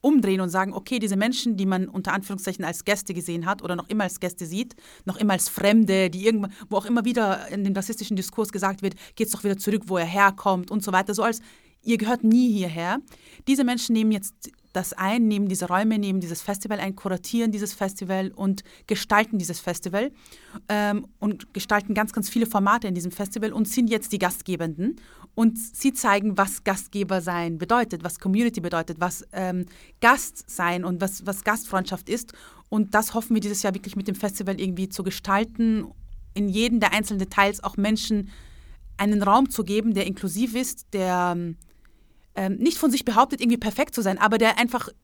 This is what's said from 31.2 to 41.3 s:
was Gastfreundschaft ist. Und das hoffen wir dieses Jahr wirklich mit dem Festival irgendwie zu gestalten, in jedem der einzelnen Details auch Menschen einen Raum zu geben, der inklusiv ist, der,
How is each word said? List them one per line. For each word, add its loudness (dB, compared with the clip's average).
was -6
Gastfreundschaft -2
ist. -4
Und 0
das 2
hoffen 0
wir 4
dieses -4
Jahr 0
wirklich -8
mit -4
dem -2
Festival -4
irgendwie -2
zu -8
gestalten, 0
in 0
jedem 2
der 4
einzelnen 0
Details 2
auch -4
Menschen 0
einen 4
Raum 6
zu -4
geben, 0
der 0
inklusiv -2
ist, -4
der, 0